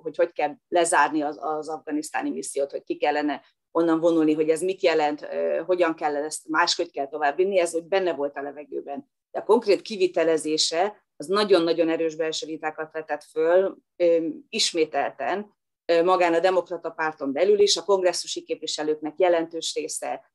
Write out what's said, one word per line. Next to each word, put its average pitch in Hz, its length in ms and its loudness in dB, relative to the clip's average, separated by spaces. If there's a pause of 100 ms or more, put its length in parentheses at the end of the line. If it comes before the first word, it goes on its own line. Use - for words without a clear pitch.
hogy, 160 140 -10
hogy 170 160 0
kell 147 220 -2 (140)
lezárni 156 540 2
az, 147 180 -6
az 151 280 -6
afganisztáni 156 640 -6
missziót, 139 400 -6
hogy - 120 -10
ki 165 140 -6
kellene 147 460 -2 (280)
onnan 165 300 2
vonulni, 160 320 4
hogy 156 180 2
ez 160 100 0
mit 190 220 -4
jelent, 156 400 2
ö, 165 440 -2
hogyan 175 280 2
kell 156 220 -4
ezt, 151 320 -6
máshogy 170 420 0
kell - 180 -6
továbbvinni, 160 500 0
ez 170 160 2
úgy 165 100 -4
benne 175 280 0
volt 143 240 -4
a 139 60 -10
levegőben. 139 680 -10 (200)
De - 80 -10
a - 60 -6
konkrét 208 380 4
kivitelezése, 165 1200 0 (100)
az 147 100 -14
nagyon-nagyon 170 640 2
erős 160 260 0
belső 160 320 -4
vitákat 156 460 -8
vetett 156 320 -8
föl, 175 520 0 (200)
ö, 175 300 4 (220)
ismételten, 156 1040 -2 (380)
ö, 170 100 4
magán 175 320 4
a 165 60 2
Demokrata 175 500 0
Párton 156 420 -6
belül 202 280 4
is, 202 160 4
a 180 80 -4
kongresszusi 180 580 0
képviselőknek 156 760 -6
jelentős 165 560 0
része 147 600 -8